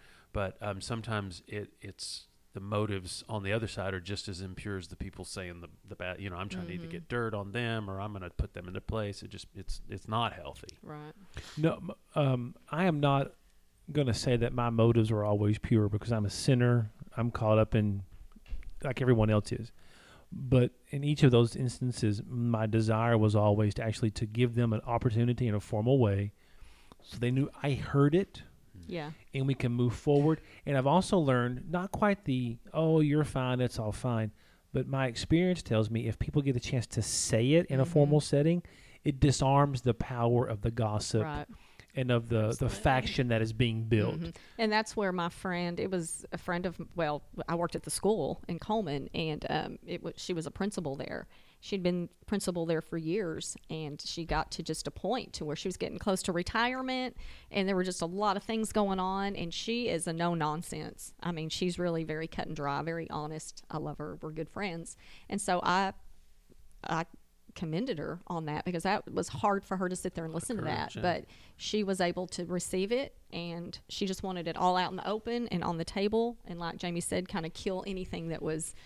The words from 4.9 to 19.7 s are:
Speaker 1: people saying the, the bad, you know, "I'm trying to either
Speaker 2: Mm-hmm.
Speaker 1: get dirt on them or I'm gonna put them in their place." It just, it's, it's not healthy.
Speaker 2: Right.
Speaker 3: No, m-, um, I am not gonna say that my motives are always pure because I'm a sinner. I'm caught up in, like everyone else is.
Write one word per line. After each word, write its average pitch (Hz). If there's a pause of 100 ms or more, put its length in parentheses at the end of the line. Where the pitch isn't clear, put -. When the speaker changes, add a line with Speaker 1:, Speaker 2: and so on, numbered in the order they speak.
Speaker 1:
people 95
saying 87
the, 85 (200)
the 98
bad, 90
you 98
know, 87
"I'm 95
trying 180
to 170
either 87
Speaker 2:
Mm-hmm. 165
Speaker 1:
get -
dirt 117
on 101
them 113
or 95
I'm 104
gonna 92
put -
them 90
in 92
their 95
place." 104
It 95
just, - (100)
it's, -
it's 101
not 110
healthy. 71 (140)
Speaker 2:
Right. 151 (440)
Speaker 3:
No, 156
m-, 82 (240)
um, 123 (160)
I 160
am 160
not 139 (580)
gonna 139
say 127
that 117
my 123
motives 113
are 104
always 104
pure 107
because 104
I'm 107
a 98
sinner. 120 (260)
I'm 117
caught 107
up 110
in, 104 (840)
like 135
everyone 113
else 104
is. 117 (580)